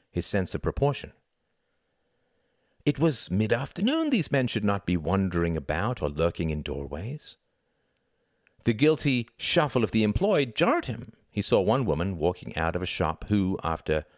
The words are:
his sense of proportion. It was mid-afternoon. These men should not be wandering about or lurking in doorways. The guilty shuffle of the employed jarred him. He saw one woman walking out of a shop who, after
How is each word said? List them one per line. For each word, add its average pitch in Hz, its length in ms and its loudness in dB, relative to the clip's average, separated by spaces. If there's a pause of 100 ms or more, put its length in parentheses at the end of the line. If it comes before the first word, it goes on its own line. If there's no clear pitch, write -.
(120)
his 87 140 -2
sense 95 280 -2
of 78 80 -4
proportion. - 520 -2 (1700)
It 143 140 2
was 143 320 2
mid-afternoon. 175 800 0
These 214 200 0
men 131 160 2
should 107 180 -2
not 101 200 0
be 87 120 2
wandering 85 600 0
about 85 460 -4
or 73 60 0
lurking 82 420 0
in 76 100 -2
doorways. 71 760 -8 (1300)
The 117 80 4
guilty 135 540 0 (100)
shuffle 139 460 2
of 101 80 -2
the 113 120 2
employed 143 520 0
jarred 262 300 2
him. 117 280 -10 (180)
He 101 100 -2
saw 104 200 4
one 117 240 2
woman 87 320 0
walking 82 380 -2
out 82 200 0
of 87 60 -2
a 90 60 -4
shop 80 420 -2
who, 95 340 2
after 78 420 -2 (120)